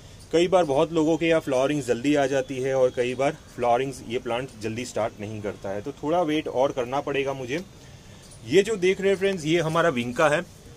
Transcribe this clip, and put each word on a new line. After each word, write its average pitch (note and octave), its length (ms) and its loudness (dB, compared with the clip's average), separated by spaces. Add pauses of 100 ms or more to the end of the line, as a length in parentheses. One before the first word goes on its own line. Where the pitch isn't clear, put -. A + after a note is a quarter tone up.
(320)
कई E3+ 160 4
बार F3+ 160 6
बहुत D#3 300 2
लोगों D#3+ 240 4
के E3 100 0
यहाँ D#3+ 140 4
flowerings C#3 460 0
जल्दी A#2+ 280 2
आ C#3+ 100 4
जाती C3 320 -2
है C3 180 -2
और B2+ 200 4
कई B2 200 0
बार C#3+ 220 0 (180)
flowerings B2 540 0
ये A#2 100 -2
plant B2 300 -4 (120)
जल्दी A2+ 240 -6
start A2 340 -4
नहीं G#2+ 220 -10
करता G2 280 -8
है, G2+ 120 -6
तो C#3+ 100 -10
थोड़ा D#3 300 -2
wait D3+ 260 -2
और C3+ 240 0
करना C3 300 -4
पड़ेगा C#3 320 -4
मुझे। C3+ 300 -8 (840)
ये E3+ 160 4
जो A3 120 -4
देख F#3 260 0
रहे G3 80 0
हैं G3 80 2
friends, F#3+ 280 -2
ये E3 140 2
हमारा D#3+ 300 2
विंका B2 400 0
है। D#3 160 0 (320)